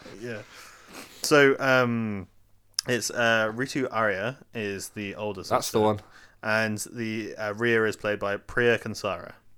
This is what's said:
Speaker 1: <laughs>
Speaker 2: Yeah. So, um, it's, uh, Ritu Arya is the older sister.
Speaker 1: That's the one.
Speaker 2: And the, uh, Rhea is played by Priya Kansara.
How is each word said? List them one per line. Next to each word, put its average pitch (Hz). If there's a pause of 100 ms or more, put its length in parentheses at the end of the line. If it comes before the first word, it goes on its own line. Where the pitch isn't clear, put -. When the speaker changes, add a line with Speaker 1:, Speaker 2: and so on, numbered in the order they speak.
Speaker 1:
<laughs> 98
Speaker 2:
Yeah. 117 (840)
So, 139
um, 117 (600)
it's, 120
uh, 113
Ritu 131
Arya 107 (160)
is 101
the 98
older 98
sister. 107
Speaker 1:
That's -
the 113
one. 107 (420)
Speaker 2:
And 107 (140)
the, 110
uh, 107
Rhea 117
is 104
played 104
by 101
Priya 120
Kansara. 98 (260)